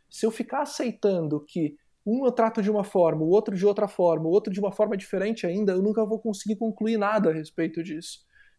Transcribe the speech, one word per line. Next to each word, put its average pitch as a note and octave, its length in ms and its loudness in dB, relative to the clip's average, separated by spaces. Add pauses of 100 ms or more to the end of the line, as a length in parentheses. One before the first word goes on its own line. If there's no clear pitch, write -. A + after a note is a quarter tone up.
se - 180 -2
eu A3+ 40 2
ficar B3+ 320 -4
aceitando F#3 840 -2
que D#3 300 -4 (280)
um B3 200 0
eu A#3+ 80 4
trato A3+ 300 0
de G3+ 80 0
uma G#3 140 0
forma, E3 380 2
o D#3+ 60 2
outro G3+ 280 2
de F#3 100 2
outra G3+ 220 2
forma, E3 380 2
o E3 40 0
outro G3+ 220 2
de G3 80 -4
uma G3 120 -2
forma G#3+ 240 0
diferente G3 500 -4
ainda, G3 260 0
eu F#3 100 2
nunca A3 220 2
vou G#3+ 140 -2
conseguir G#3+ 380 -4
concluir A3 400 -2
nada G3+ 340 2
a - 20 2
respeito D#3+ 500 -4
disso. E3+ 380 -10 (380)